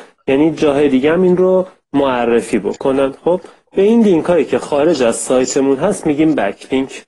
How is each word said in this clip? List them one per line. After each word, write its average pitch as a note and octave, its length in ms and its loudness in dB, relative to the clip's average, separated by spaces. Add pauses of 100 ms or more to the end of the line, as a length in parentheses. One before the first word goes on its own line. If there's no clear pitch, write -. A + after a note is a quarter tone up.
(280)
یعنی D3 260 2
جاهای C#3+ 340 0
دیگه C3 240 2
هم F3+ 100 0
این F3+ 140 2
رو F#3 300 2 (260)
معرفی A#2+ 640 0
بکنن. C3+ 540 -2 (120)
خب، F3 160 0 (360)
به F#3+ 60 2
این A3+ 200 4
لینک F3+ 220 2
هایی E3+ 200 0
که B2 140 -2
خارج D3 440 0
از A2+ 140 0
سایتمون C3+ 600 0
هست F3+ 300 -4
می‌گیم D#3 280 0
بکلینک. C3 720 -6